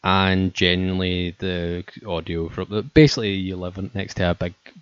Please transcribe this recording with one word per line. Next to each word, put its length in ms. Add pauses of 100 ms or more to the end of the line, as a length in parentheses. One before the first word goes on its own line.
And 500
generally 840
the 440 (220)
audio 420
from 220
the, 140
basically 500
you 240
live 200
in, 160
next 220
to 160
a 40
big 180 (280)